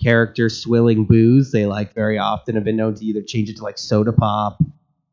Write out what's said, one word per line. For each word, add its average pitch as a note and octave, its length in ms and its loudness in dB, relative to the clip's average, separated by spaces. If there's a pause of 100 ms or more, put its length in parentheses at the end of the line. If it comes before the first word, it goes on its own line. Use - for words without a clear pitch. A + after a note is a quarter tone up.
character A#2 480 2
swilling A2+ 560 0
booze, A#2+ 480 4
they, G#2 140 0
like, G2+ 280 -6
very G#2+ 240 -2
often G#2 360 -4
have G#2 100 -2
been A2 120 -2
known A2 200 -2
to A2 80 -16
either G#2+ 180 -6
change G#2+ 280 -4
it G#2 60 -14
to, - 80 -18
like, G2+ 140 -12
soda A2 340 0
pop G#2 500 -2 (500)